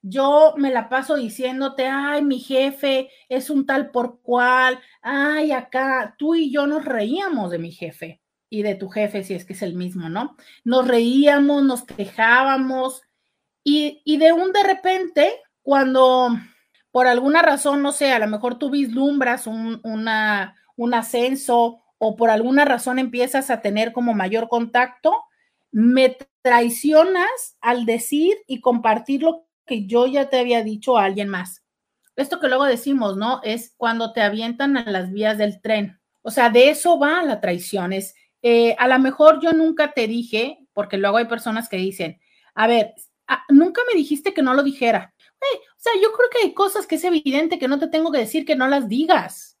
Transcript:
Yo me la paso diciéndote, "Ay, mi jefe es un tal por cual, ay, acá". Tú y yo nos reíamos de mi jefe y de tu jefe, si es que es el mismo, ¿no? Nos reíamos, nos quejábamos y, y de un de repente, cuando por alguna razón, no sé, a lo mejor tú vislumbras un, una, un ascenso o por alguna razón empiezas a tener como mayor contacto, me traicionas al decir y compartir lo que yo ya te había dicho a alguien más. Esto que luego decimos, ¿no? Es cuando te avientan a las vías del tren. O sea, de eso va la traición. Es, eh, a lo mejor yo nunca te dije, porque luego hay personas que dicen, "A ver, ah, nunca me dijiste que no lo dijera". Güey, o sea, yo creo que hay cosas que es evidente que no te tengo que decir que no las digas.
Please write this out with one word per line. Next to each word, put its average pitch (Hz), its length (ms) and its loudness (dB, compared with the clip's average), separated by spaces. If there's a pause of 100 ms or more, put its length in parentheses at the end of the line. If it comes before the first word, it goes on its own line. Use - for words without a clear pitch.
Yo 285 560 4
me 277 120 0
la 240 200 -2
paso 269 260 -2
diciéndote, 262 720 -4
"Ay, 277 360 -2
mi 269 160 0
jefe 269 720 -2 (180)
es 262 200 -6
un 277 180 0
tal 269 240 -2
por 240 300 -6
cual, 254 580 2 (240)
ay, 294 500 -2
acá". 262 680 -4
Tú 311 160 -2
y 311 180 0
yo 285 140 0
nos 294 180 -4
reíamos 254 680 -4
de 175 80 -6
mi 170 140 -10
jefe 165 480 -16 (300)
y 214 120 -6
de 208 120 -2
tu 196 160 -12
jefe, 208 340 -4
si 190 100 -8
es 175 120 -10
que 190 80 -14
es - 80 -10
el 175 120 -8
mismo, 180 360 -8
¿no? 226 260 -8 (260)
Nos 247 240 0
reíamos, 277 800 4
nos 254 200 0
quejábamos 262 1160 0 (640)
y, 294 400 -2
y 302 140 0
de 320 140 8
un 359 200 0
de 403 100 2
repente, 381 800 0 (200)
cuando 262 760 2 (560)
por 254 140 2
alguna 269 360 2
razón, 285 400 2
no 277 100 -2
sé, 277 200 0
a 240 60 2
lo 214 100 0
mejor 240 300 -6
tú 285 120 -4
vislumbras 269 760 -2
un, 226 380 -8
una, 214 680 -4 (220)
un 240 180 -2
ascenso 240 840 -2 (180)
o 220 180 -2
por 233 140 2
alguna 254 360 2
razón 254 320 -2
empiezas 247 520 -4
a 233 120 -2
tener 214 300 -2
como 240 220 -2
mayor 214 340 -2
contacto, 247 680 0 (580)
me 254 440 4 (260)
traicionas 311 1200 2
al 240 260 0
decir 294 500 0 (100)
y 262 140 -8
compartir 240 600 0
lo 330 220 -2 (240)
que 214 200 -6
yo 233 200 2
ya 277 240 -2
te 262 100 0
había 240 220 0
dicho 214 360 -2
a 202 60 2
alguien 196 240 -4
más. 185 340 -12 (540)
Esto 277 240 -6
que 302 80 -2
luego 262 160 2
decimos, 240 520 -2
¿no? 240 260 -4
Es 220 340 -8
cuando 226 360 -4
te 226 100 -2
avientan 233 540 -2
a 233 140 -4
las 185 220 -4
vías 214 260 -2
del 208 220 -4
tren. 214 400 -4 (220)
O 233 80 -10
sea, 233 200 2
de 247 200 8
eso 330 280 2
va 302 260 2
la 254 160 -4
traición. 180 520 -4
Es, 190 220 -8 (280)
eh, 233 360 4
a 247 100 4
lo 262 100 4
mejor 302 440 6
yo 330 100 2
nunca 320 400 2
te 233 140 -2
dije, 233 520 -6 (140)
porque 202 260 -6
luego 202 200 0
hay 240 80 0
personas 226 420 -6
que 196 80 -8
dicen, 185 440 -8 (340)
"A 220 120 0
ver, 226 280 2 (340)
ah, - 200 -4
nunca 330 420 6
me 427 80 2
dijiste 302 360 -2
que 311 80 0
no 254 120 0
lo 277 80 2
dijera". 233 520 -2 (260)
Güey, 539 220 -4
o - 180 -20
sea, 466 120 -2 (100)
yo 440 100 2
creo 494 180 2
que 453 180 0
hay - 60 -6
cosas 392 320 -2
que 320 100 -2
es 320 80 -6
evidente 311 540 0
que 269 100 -4
no 277 100 0
te 320 100 -4
tengo 320 240 -2
que 294 60 0
decir 262 280 -2
que 302 100 0
no 262 120 0
las 277 200 0
digas. 247 720 -2